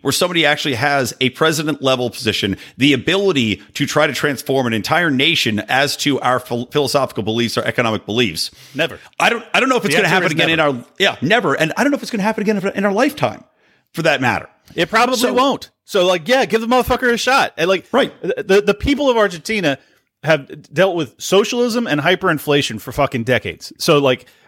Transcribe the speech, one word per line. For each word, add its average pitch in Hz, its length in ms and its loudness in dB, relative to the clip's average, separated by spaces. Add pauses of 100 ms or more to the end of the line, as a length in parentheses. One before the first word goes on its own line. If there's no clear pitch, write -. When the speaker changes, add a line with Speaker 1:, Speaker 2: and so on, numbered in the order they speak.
Speaker 1:
where 135 100 -2
somebody 175 340 0
actually 147 280 0
has 139 460 0
a 131 100 2
president-level 139 800 -2
position, 101 460 -2 (200)
the 139 160 4
ability 147 640 0 (180)
to 135 120 -4
try 151 200 2
to 143 60 -2
transform 135 540 -2
an 117 60 -2
entire 156 380 0
nation 127 580 0
as 139 300 0
to 139 220 0
our 123 200 0
phil-, 120 260 -6
philosophical 135 560 -2
beliefs, 110 360 -2
our - 60 -2
economic 113 420 -2
beliefs? 104 440 -2 (240)
Speaker 2:
Never. 151 240 -4 (220)
Speaker 1:
I 185 100 4
don't, 233 140 -4 (100)
I 190 60 4
don't 262 80 2
know 262 80 2
if 196 80 -2
it's 147 100 0
Speaker 2:
The 185 80 2
Speaker 1:
gonna 175 60 2
Speaker 2:
answer 175 60 4
Speaker 1:
happen 180 120 2
Speaker 2:
is 165 60 0
Speaker 1:
again 160 180 0
in 165 80 0
Speaker 2:
never. 143 200 2
Speaker 1:
our, 120 60 -14 (140)
yeah, 190 240 2
never. 185 320 2
And 160 220 -2
I 196 80 0
don't 285 80 2
know 269 40 0
if - 60 -6
it's 202 80 -12
gonna 208 140 -4
happen 220 180 -2
again 196 320 -2
in 196 100 -2
our 202 80 2
lifetime, 196 520 -2 (480)
for 165 100 -6
that 147 180 2
matter. 107 280 -2 (260)
Speaker 2:
It 170 160 -2
probably 240 260 2
Speaker 1:
So 247 160 0
Speaker 2:
won't. 247 380 0 (180)
So, 185 160 2
like, 180 220 0
yeah, 254 200 2
give 214 140 0
the 226 60 -6
motherfucker 247 460 2
a 240 40 0
shot. 247 400 0
And, 170 120 -2
like, 190 240 0
Speaker 1:
Right. 233 280 2
Speaker 2:
the, 180 460 2
the 196 80 2
people 277 340 0
of 240 80 4
Argentina 180 600 -2 (460)
have 143 500 -2
dealt 175 220 2
with 156 220 -6
socialism 233 680 0
and 147 140 0
hyperinflation 156 800 0
for - 100 -14
fucking 131 320 -2
decades. 110 560 -2
So, 151 200 2
like, 131 280 0 (220)